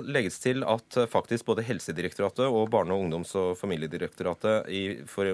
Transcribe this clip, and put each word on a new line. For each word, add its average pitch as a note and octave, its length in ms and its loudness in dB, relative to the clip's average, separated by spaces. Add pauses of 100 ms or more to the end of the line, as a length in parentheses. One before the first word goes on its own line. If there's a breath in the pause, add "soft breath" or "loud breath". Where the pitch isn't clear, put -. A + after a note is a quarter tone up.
legges B2 320 0
til B2+ 240 2
at, - 320 0
eh, A#2+ 80 4
faktisk A#2 400 0
både A2 160 2
Helsedirektoratet G2 880 -2
og A2 240 2
Barne-, F#2+ 240 4
ungdoms- F2 400 -2
og F2+ 220 2
familiedirektoratet F2 1120 -2
i, G2 320 -4
for G2 280 0